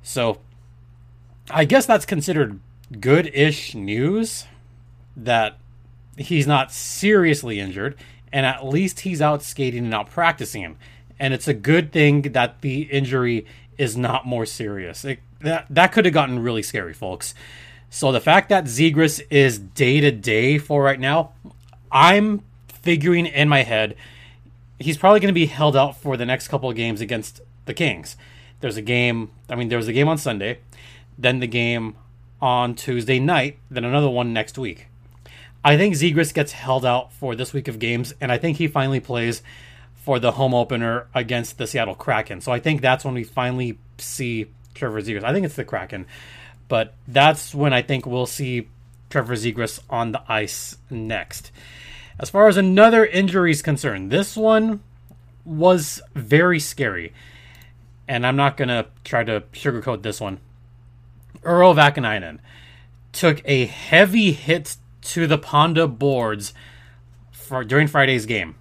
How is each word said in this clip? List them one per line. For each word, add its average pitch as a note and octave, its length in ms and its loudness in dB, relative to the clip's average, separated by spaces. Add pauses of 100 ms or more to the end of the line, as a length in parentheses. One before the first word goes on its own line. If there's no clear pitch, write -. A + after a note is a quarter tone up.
So, A#2 360 -2 (1120)
I D#3 140 4
guess B3+ 220 4
that's A3 200 2
considered D3 540 -2 (380)
good-ish C#3+ 760 2
news C3 720 -4 (720)
that A2+ 420 -2 (580)
he's C#3+ 300 -2
not C3+ 260 0
seriously D#3 880 0
injured, G2 340 -8 (380)
and C3+ 140 0
at C3 200 -4
least F3 340 -2
he's F3+ 220 -6
out D3+ 200 0
skating A#2+ 420 -6
and A2+ 100 -4
out G#2 160 -4
practicing. A2 680 -4 (420)
And C3+ 160 -2
it's - 120 -6
a D3 80 0
good D3+ 380 0
thing D3 300 4
that B2 400 -2
the C#3 200 -6
injury B2+ 640 -2 (300)
is A#2+ 200 -4
not B2 300 -4
more A#2 200 -4
serious. G2 580 -10
It, C3+ 160 -8 (200)
that, D#3+ 280 -4
that E3+ 240 2
could G3+ 140 4
have E3 80 2
gotten C3 240 0
really A#2 240 -4
scary, F2+ 320 -8
folks. - 400 -10 (560)
So C3+ 220 -2
the A#2+ 80 0
fact F3+ 280 4
that F#3 160 2
Zegras D3 560 2 (100)
is C3+ 280 4
day-to-day B2 1000 2
for D3 240 0
right C#3 160 2
now, D3 340 -2 (600)
I'm G3+ 500 6 (400)
figuring E3+ 440 2
in D3 220 2
my C#3 140 6
head, A2 320 0 (840)
he's D3 200 -4
probably G3+ 220 6
gonna G3 120 2
be E3+ 140 2
held D3 300 0
out C#3 200 2
for C3+ 200 -6
the A#2+ 100 -6
next B2+ 220 -4
couple B2+ 220 -4
of A2+ 60 -6
games A#2 240 -4
against A2+ 400 -8 (260)
the B2 80 -10
Kings. A2 420 -4 (440)
There's A2 160 -6
a A2 60 -10
game, A#2 480 -2 (180)
I B2+ 60 -8
mean, A#2+ 140 -6
there A#2+ 100 -2
was A2+ 100 -4
a A#2 40 -6
game C#3 160 2
on D#3+ 100 0
Sunday, A2+ 400 -6 (580)
then B2+ 240 0
the B2+ 60 -4
game A#2 500 -4 (440)
on B2 340 0
Tuesday B2 440 -2
night, C#3+ 400 0 (120)
then B2 140 -8
another C#3+ 240 0
one A#2+ 240 -2
next A2 240 -4
week. A2 300 -10 (760)
I D3 140 6
think G3 180 2
Zegras D#3 380 0
gets D3 200 -2
held C3 340 -4
out B2 260 -2
for B2+ 220 -6
this B2+ 180 -8
week C#3 160 -6
of A2+ 100 -10
games, A#2+ 440 -4
and B2+ 100 -2
I A#2+ 60 0
think E3 180 -2
he E3 100 -2
finally C3+ 340 0
plays A#2 420 -4 (500)
for C3+ 260 -2
the A#2 140 2
home B2+ 220 0
opener A#2 600 -2
against A#2+ 440 -4
the B2 80 -6
Seattle A2+ 280 -4
Kraken. G#2+ 460 -4
So B2+ 100 -8
I B2 80 0
think D3 220 -2
that's B2+ 240 2
when C3+ 80 -4
we B2 120 -6
finally B2 540 -6 (200)
see A#2 480 -6 (260)
Trevor A2 300 -6
Zegras. G#2 220 -6
I C3 100 0
think G3 100 0
it's D3 120 -6
the C3 80 -8
Kraken, F#2+ 420 -10 (640)
but A2+ 260 -2 (120)
that's D3 480 2
when C#3+ 200 0
I B2 80 2
think C3 240 -4
we'll B2+ 180 -4
see B2 440 -6 (420)
Trevor A#2+ 240 -2
Zegras A2+ 460 -4 (100)
on A#2 220 -4
the - 140 -8
ice - 520 -6 (100)
next. A2 640 -10 (680)
As - 120 -8
far G#3 180 6
as F#3 80 4
another G#3 480 6
injury F3+ 460 2
is D3 100 2
concerned, A2 500 -4
this F#3+ 240 -2
one A3 460 2 (640)
was E3 560 2 (140)
very D3+ 440 4
scary, G2 540 -6 (960)
and B2 180 -2
I'm C3 100 2
not C#3 200 2
gonna B2 300 -2 (180)
try A#2 200 0
to G#2+ 180 -4 (100)
sugarcoat A#2+ 480 -4
this G#2 180 -6
one. G2 220 -8 (1000)
Urho F3 320 6
Vaakanainen A2 640 2 (760)
took D#3 340 2
a C3 200 2
heavy F#3+ 680 4
hit D3+ 440 -4 (260)
to E3 240 -4
the D#3 120 2
Ponda D#3+ 480 2
boards A#2 680 -2 (800)
for, C3 320 -8
during C#3 220 4
Friday's C3+ 400 2
game. F#2+ 340 -4